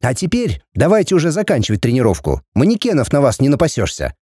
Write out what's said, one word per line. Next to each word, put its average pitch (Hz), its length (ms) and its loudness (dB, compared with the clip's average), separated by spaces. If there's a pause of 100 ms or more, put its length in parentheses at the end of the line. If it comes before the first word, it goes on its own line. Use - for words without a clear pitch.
А 127 140 0
теперь 190 480 -4 (120)
давайте 185 420 2
уже 160 160 2
заканчивать 151 480 -2
тренировку. 113 640 0 (120)
Манекенов 160 580 0
на 143 80 2
вас 127 200 2
не 135 80 2
напасёшься 120 760 -2